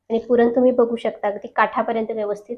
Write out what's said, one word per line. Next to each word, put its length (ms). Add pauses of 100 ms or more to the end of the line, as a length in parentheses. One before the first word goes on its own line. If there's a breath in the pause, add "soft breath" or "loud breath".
आणि 100
पुरण 360
तुम्ही 160
बघू 240
शकता, 320
अगदी 200
काठापर्यंत 640
व्यवस्थित 460